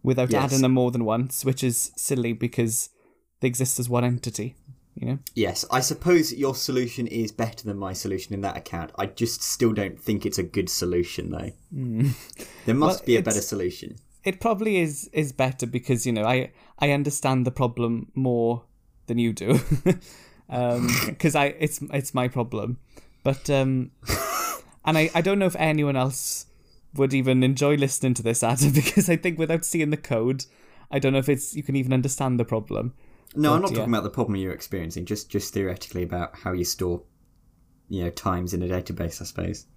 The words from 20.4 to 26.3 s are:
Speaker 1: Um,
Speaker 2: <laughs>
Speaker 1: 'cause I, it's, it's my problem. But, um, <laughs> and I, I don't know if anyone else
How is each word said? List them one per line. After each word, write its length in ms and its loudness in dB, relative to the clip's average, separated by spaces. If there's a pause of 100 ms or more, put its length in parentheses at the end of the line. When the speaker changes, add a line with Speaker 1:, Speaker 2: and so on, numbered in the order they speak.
Speaker 1:
Um, 380 0 (160)
Speaker 2:
<laughs> 140 -6
Speaker 1:
'cause 160 2
I, 140 4 (100)
it's, 240 -2 (100)
it's 220 -4
my 120 2
problem. 520 -2 (440)
But, 280 0
um, 400 2 (480)
<laughs> 480 -8
and 100 4
I, 180 4
I 60 4
don't 180 2
know 60 4
if 120 2
anyone 380 2
else 520 -2 (480)